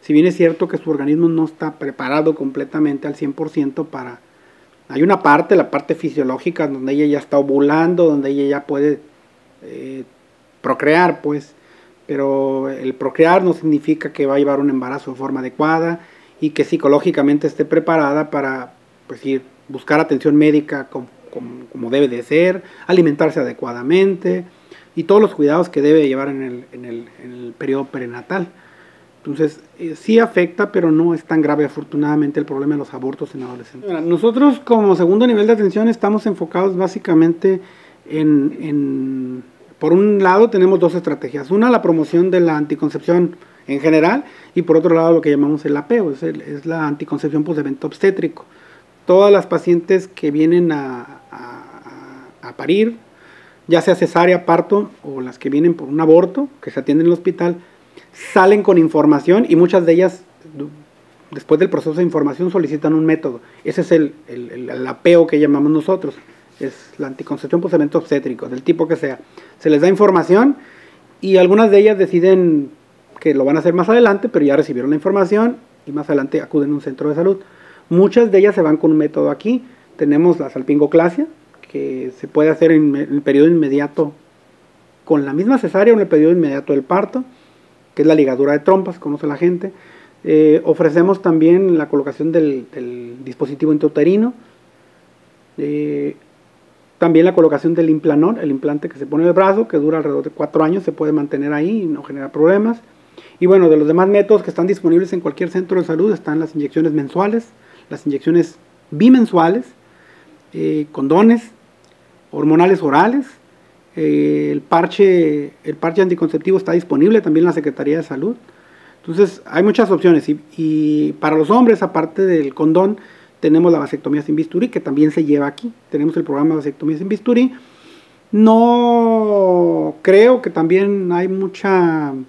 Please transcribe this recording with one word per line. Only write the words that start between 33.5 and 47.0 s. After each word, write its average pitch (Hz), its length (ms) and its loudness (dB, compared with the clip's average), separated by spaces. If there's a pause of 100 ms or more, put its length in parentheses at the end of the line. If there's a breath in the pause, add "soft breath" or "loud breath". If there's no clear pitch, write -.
Mira, 165 120 -6
nosotros, 226 580 2
como 214 360 2
segundo 185 300 2
nivel 220 220 2
de 233 60 4
atención, 208 340 0
estamos 214 400 -2
enfocados 180 500 -4
básicamente 180 840 0 (480 loud breath)
en, 151 540 0
en, 135 840 -6 (360)
por 156 140 0
un 202 280 2
lado, 190 300 4
tenemos 190 280 2
dos 165 140 2
estrategias. 143 560 -8
Una, 220 220 2
la 233 100 2
promoción 170 480 0
de 180 100 0
la 165 160 2
anticoncepción 151 800 -2 (300 soft breath)
en 139 140 -6
general, 160 460 2 (280 loud breath)
y 180 80 -2
por 160 160 2
otro 165 160 2
lado, 165 180 2
lo 165 100 4
que 156 100 0
llamamos 143 340 0
el 143 100 -2
apeo, 170 360 -2
es 135 100 -10
el, 156 200 -8
es 147 260 -12
la 160 200 -4
anticoncepción 147 560 -6